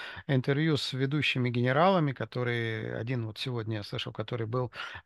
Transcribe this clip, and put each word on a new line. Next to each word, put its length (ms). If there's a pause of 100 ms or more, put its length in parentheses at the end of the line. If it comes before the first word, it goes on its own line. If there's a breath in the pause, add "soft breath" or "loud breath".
(280 loud breath)
интервью 480
с 160
ведущими 600
генералами, 640
которые, 840
один 300
вот 100
сегодня 400
я 60
слышал, 280
который 360
был, 240 (340 loud breath)